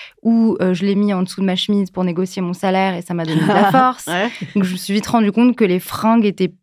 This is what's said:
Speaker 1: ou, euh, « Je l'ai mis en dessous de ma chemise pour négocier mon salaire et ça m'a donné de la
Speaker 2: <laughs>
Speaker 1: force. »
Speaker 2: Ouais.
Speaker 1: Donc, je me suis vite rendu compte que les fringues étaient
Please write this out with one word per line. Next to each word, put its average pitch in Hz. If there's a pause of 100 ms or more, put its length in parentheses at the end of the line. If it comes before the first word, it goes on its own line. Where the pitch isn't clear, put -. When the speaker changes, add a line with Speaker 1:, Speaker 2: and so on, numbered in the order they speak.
(220)
Speaker 1:
ou, 226
euh, « 185
Je 180
l'ai 196
mis 208
en 185
dessous -
de 196
ma 185
chemise 202
pour 185
négocier 185
mon 175
salaire 190
et 175
ça 180
m'a 170
donné 160
de 175
la -
Speaker 2:
<laughs> 202
Speaker 1:
force. » 254
Speaker 2:
Ouais. 185 (240)
Speaker 1:
Donc, 202
je 185
me -
suis 196
vite 208
rendu 214
compte 240
que 233
les 180
fringues 220
étaient 185 (100)